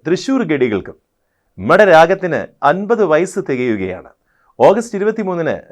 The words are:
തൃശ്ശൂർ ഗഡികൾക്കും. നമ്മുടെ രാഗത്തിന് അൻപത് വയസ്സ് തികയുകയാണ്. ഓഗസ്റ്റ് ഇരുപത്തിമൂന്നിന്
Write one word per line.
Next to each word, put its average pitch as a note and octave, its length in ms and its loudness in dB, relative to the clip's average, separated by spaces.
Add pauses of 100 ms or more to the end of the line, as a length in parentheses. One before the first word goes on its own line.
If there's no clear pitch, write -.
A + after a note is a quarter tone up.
തൃശ്ശൂർ D#3+ 340 -2 (100)
ഗഡികൾക്കും. A2 460 -2 (640)
നമ്മുടെ D#3 340 2
രാഗത്തിന് E3 480 4 (300)
അൻപത് G#3 320 -2 (100)
വയസ്സ് F#3 360 -2
തികയുകയാണ്. A2 640 -4 (480)
ഓഗസ്റ്റ് G3+ 400 2
ഇരുപത്തിമൂന്നിന് F#3 560 -4 (180)